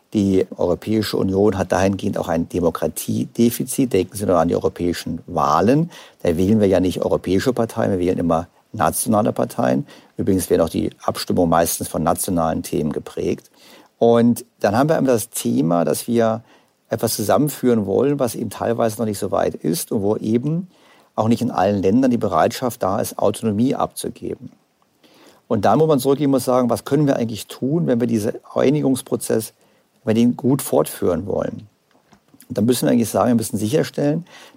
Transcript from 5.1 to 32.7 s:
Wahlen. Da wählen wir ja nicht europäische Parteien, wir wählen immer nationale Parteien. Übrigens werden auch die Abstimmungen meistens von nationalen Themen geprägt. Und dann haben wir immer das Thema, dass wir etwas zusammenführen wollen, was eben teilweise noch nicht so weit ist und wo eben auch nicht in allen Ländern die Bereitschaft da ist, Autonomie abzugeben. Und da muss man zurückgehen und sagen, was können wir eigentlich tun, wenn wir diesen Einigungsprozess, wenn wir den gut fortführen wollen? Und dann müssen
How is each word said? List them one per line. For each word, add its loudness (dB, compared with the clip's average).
Wahlen. 2
Da 0
wählen 4
wir 4
ja 4
nicht 0
europäische 0
Parteien, -2
wir -2
wählen 0
immer 0
nationale 0
Parteien. -2
Übrigens 0
werden 2
auch 2
die -4
Abstimmungen 0
meistens 0
von -4
nationalen -2
Themen -4
geprägt. -6
Und 4
dann 0
haben 2
wir 2
immer 0
das 0
Thema, 0
dass -2
wir 0
etwas -2
zusammenführen 0
wollen, 0
was -2
eben -6
teilweise -2
noch -2
nicht -4
so -6
weit 0
ist -4
und -2
wo 0
eben -2
auch 0
nicht 0
in -2
allen 2
Ländern 4
die 0
Bereitschaft 0
da 0
ist, -8
Autonomie 0
abzugeben. -8
Und -2
da 4
muss 4
man 4
zurückgehen 2
und 2
sagen, 2
was -2
können 2
wir 2
eigentlich -4
tun, -2
wenn 2
wir 0
diesen 0
Einigungsprozess, 0
wenn 0
wir 4
den 2
gut 0
fortführen -2
wollen? -6
Und -8
dann 2
müssen 2